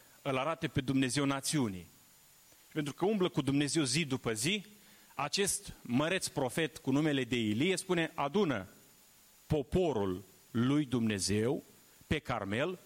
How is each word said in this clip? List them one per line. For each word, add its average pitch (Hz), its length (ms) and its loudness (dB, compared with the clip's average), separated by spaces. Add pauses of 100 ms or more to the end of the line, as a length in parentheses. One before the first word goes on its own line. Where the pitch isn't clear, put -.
(220)
îl 135 160 -2
arate 160 300 -2
pe 147 120 -2
Dumnezeu 135 440 0
națiunii. 127 640 -2 (840)
Pentru 147 220 -4
că - 100 -4
umblă 190 240 2
cu 156 140 -2
Dumnezeu 143 400 2
zi 139 220 0
după 127 280 -2
zi, 165 320 -2 (500)
acest - 580 -2 (100)
măreț 156 440 0
profet 147 520 -2
cu - 120 -4
numele 143 340 2
de 120 120 -2
Ilie 117 400 2
spune: 170 380 -2
„Adună 143 540 0 (800)
poporul 135 760 2 (260)
lui 135 340 2
Dumnezeu 110 800 0 (420)
pe 160 120 -2
Carmel 123 680 -4